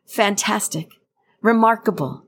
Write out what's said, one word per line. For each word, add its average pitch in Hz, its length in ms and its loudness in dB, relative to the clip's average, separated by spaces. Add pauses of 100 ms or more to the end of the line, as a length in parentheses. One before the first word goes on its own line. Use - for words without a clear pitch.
fantastic, 202 880 -4 (480)
remarkable, 220 880 0